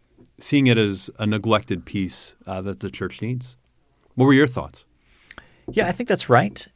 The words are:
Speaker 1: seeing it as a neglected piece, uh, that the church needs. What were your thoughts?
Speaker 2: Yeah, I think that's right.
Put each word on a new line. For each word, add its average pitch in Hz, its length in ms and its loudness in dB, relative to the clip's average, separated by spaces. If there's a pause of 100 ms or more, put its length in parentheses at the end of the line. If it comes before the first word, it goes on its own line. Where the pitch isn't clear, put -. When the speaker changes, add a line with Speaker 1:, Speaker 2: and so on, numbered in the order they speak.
(380)
Speaker 1:
seeing 139 300 2
it 117 100 4
as 101 400 -2
a 110 80 -4
neglected 104 600 -2
piece, - 500 -6 (100)
uh, 95 160 -8
that 95 200 -8
the 98 100 -6
church - 300 -8
needs. 123 340 -8 (600)
What 131 100 4
were 143 80 8
your 139 140 6
thoughts? 80 360 -8 (880)
Speaker 2:
Yeah, 208 160 0
I 180 60 0
think - 160 -4
that's - 200 0
right. 147 460 4